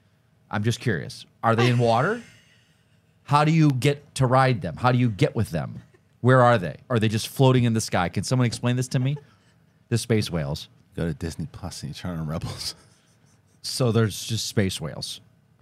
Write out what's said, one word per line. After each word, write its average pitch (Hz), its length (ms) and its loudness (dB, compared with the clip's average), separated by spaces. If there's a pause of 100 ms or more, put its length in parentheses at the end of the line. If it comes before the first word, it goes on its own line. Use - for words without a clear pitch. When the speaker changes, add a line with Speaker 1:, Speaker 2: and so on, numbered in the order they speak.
(500)
Speaker 1:
I'm 104 120 -4
just 117 180 -2
curious. 78 460 -6 (160)
Are 113 140 4
they 120 120 4
in 123 100 2
water? 131 480 2
Speaker 2:
<laughs> - 60 -20 (920)
Speaker 1:
How 147 200 2
do 156 80 2
you 156 180 6
get 143 460 -2
to 135 100 2
ride 131 360 4
them? 85 140 -6
How 127 160 2
do 123 60 4
you 123 100 4
get 95 260 0
with 110 160 -2
them? 65 320 -6 (380)
Where 127 220 6
are 120 160 6
they? 80 180 -6 (140)
Are 120 80 2
they 107 100 2
just 107 200 -4
floating 127 360 4
in 117 80 2
the 110 80 0
sky? 90 300 -2
Can 98 120 -4
someone 127 240 0
explain 123 300 -2
this 127 120 -4
to 139 100 -2
me? 135 180 -2 (720)
The 117 100 -2
space 107 320 -2
whales. 73 380 -6 (260)
Speaker 3:
Go 80 140 -4
to 80 60 -6
Disney 82 360 -10
Plus - 320 -14
and 131 80 -10
you - 40 -12
turn 87 240 -10
on 80 80 -8
Rebels. - 540 -10
<laughs> - 40 -20 (840)
Speaker 1:
So 120 260 -2
there's 107 340 0
just 110 180 -6
space - 340 -2
whales. - 440 -12 (400)